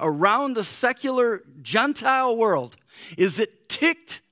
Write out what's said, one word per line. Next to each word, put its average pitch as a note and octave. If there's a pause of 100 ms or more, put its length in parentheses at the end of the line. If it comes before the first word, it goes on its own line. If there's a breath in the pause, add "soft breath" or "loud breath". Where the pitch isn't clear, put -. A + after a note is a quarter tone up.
around G3+
the G#3+
secular B3 (180)
Gentile C4
world, F3 (420 loud breath)
is F3
it -
ticked -